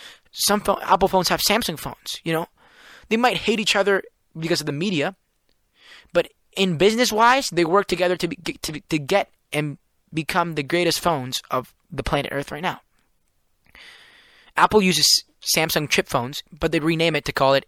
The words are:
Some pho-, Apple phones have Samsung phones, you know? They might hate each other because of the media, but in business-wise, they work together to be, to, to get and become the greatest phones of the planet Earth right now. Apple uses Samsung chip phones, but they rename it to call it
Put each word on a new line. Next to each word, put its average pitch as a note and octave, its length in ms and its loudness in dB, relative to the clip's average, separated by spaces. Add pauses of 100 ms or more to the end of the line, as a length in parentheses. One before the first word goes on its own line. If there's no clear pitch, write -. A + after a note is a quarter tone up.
(320)
Some - 280 0
pho-, G3 220 -2
Apple F#3+ 260 4
phones F#3 220 0
have F3 100 0
Samsung G3+ 400 -2
phones, - 460 -12
you E3 80 -2
know? E3 140 -4 (600)
They A3 100 0
might A#3 200 2
hate A3 240 -2
each - 140 0
other G3 280 2 (340)
because E3 220 -2
of D3+ 60 -8
the D3+ 80 -4
media, F3 420 -2 (960)
but E3+ 160 0 (300)
in F#3 200 0
business-wise, A3+ 760 4
they E3+ 100 2
work F#3 240 2
together F3+ 300 0
to F3 100 -4
be, E3 80 -8
to, - 460 -10
to - 180 -4
get F3+ 320 0 (220)
and D3 240 -4 (360)
become E3 420 -2
the D3 80 -4
greatest E3 360 0
phones C3 500 -2
of B2+ 240 -4 (160)
the - 140 -8
planet C#3+ 300 -4
Earth C#3 180 -6
right D3 100 -10
now. F3 200 -6 (1800)
Apple F#3 240 4
uses E3 420 2 (320)
Samsung D#3+ 340 0
chip - 200 0
phones, C3 420 -4
but D#3+ 220 -2
they E3 60 2
rename D#3+ 360 2
it C#3+ 100 -2
to C#3+ 60 -4
call C3+ 220 4
it C#3 140 2